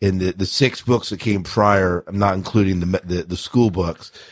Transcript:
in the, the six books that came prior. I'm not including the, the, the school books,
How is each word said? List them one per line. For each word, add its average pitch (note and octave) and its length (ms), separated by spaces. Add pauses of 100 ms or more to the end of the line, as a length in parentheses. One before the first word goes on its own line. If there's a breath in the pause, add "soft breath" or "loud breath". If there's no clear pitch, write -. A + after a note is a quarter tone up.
in G2 180
the, F#2 120
the F#2+ 140
six - 360
books A#2+ 280
that G2 100
came G2+ 240
prior. F#2+ 640
I'm G2 100
not G2+ 180
including F#2+ 440
the, F2+ 240
the, F2+ 200
the F2 140
school A#2+ 320
books, E2+ 420 (200 loud breath)